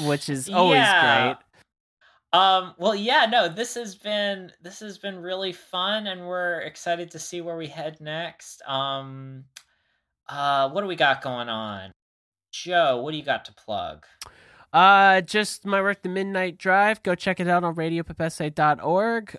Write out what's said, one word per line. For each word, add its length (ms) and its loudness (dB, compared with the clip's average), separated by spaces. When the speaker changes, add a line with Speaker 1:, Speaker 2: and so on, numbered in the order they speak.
Speaker 1:
which 260 0
is 220 -6
always 300 6
Speaker 2:
Yeah. 480 4
Speaker 1:
great. 100 -2
Speaker 2:
Um, 440 4
well, 180 0
yeah, 340 2
no, 200 2
this 260 -8
has 200 -10
been, 560 -6
this 180 -18
has 180 -14
been 240 -10
really 300 -6
fun, 560 -4
and 200 -10
we're 320 -4
excited 520 -6
to 80 -16
see 220 -10
where 160 -8
we 100 -8
head 320 -12
next. 640 -12
Um, 800 -8
uh, 400 0
what 120 -4
do 60 -4
we 80 -6
got 260 2
going 280 -6
on? 420 -8
Joe, 480 2
what 100 -6
do 60 -6
you 60 -10
got 220 -2
to 80 -20
plug? 520 -8
Speaker 1:
Uh, 480 8
just 460 -2
my 160 0
work, 220 0
The 60 -6
Midnight 480 -4
Drive. 460 2
Go 120 0
check 260 -2
it 80 -2
out 160 2
on 100 -2
radio 280 -2
pepese 520 -6
dot 260 2
org. 580 0